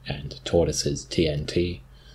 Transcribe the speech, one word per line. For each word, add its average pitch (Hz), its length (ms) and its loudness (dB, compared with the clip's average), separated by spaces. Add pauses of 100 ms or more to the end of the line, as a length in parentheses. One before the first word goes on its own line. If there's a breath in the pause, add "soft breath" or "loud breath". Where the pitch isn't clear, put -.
and - 360 -6
Tortoise's 78 640 2
T 82 220 2
N 73 180 -2
T, 87 360 0 (340 soft breath)